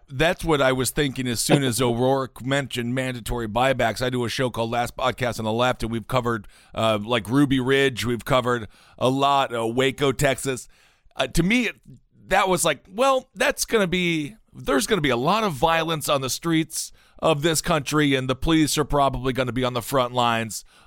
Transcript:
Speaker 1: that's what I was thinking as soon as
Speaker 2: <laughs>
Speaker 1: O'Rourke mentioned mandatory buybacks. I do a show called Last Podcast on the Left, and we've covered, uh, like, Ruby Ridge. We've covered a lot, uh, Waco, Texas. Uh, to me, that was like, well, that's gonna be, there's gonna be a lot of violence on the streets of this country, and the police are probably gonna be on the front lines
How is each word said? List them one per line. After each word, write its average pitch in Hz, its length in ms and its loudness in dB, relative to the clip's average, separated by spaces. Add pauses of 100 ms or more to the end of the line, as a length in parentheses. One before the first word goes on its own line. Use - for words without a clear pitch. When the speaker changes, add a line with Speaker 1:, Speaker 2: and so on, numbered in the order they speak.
Speaker 1:
that's 156 360 0
what 151 160 2
I 131 100 4
was 127 200 0
thinking 131 360 -2
as 117 140 -2
soon 143 220 2
as 127 180 0
Speaker 2:
<laughs> 127 60 2
Speaker 1:
O'Rourke 127 580 0
mentioned 127 500 -2
mandatory 120 520 -4
buybacks. 120 540 0
I 127 80 0
do 123 160 -2
a 110 40 -4
show 127 200 -2
called 113 220 -4
Last 120 240 -2
Podcast 123 420 -2
on 113 80 -6
the 107 80 -2
Left, 120 300 0
and 113 80 -4
we've 113 160 -6
covered, 120 400 -2 (260)
uh, 110 300 2
like, 107 260 -2
Ruby 135 300 4
Ridge. 131 460 2
We've 120 200 -4
covered 120 420 0 (300)
a 123 120 0
lot, 139 440 2
uh, 113 140 -2
Waco, 131 460 0
Texas. 135 540 -2 (480)
Uh, 135 120 -2
to 165 160 2
me, 220 260 2 (580)
that 190 200 2
was 180 160 2
like, 156 260 0
well, 262 460 0
that's 262 300 0
gonna 208 220 2
be, 165 480 -2 (180)
there's 240 340 -2
gonna 190 140 0
be 143 80 2
a 120 80 2
lot 180 260 0
of 202 100 0
violence 160 540 0
on 143 140 0
the 131 80 -4
streets - 600 -2 (280)
of 156 240 2
this 160 180 2
country, 151 540 0
and 131 140 -2
the 127 60 -2
police 160 420 2
are 147 80 2
probably 131 480 0
gonna 127 180 -2
be 123 140 -2
on 123 80 -2
the 123 80 -4
front 123 320 0
lines 117 500 0 (240)